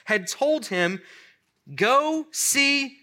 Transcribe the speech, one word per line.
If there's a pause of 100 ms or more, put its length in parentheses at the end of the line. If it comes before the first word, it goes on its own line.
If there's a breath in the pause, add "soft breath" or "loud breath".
had
told
him, (720 loud breath)
"Go
see